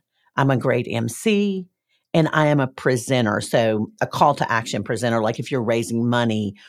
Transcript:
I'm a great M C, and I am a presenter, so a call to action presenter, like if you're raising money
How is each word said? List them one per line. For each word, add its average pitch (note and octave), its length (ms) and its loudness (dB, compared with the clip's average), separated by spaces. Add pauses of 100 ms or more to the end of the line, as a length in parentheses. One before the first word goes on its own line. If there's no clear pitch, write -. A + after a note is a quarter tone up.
(340)
I'm C3+ 160 2
a C3 60 2
great A#2+ 340 0
M A#2 180 -2
C, G3+ 600 0 (440)
and D#3 200 4
I D#3 140 2
am D3 120 4
a C3 80 2
presenter, B2 760 0
so A2 600 0
a B2 80 -2
call D3 260 2
to - 160 -4
action A2+ 320 -4
presenter, A#2 400 -2
like A2 160 -2
if - 140 -10
you're B2+ 100 -2
raising A#2 460 -2
money A2 480 0 (120)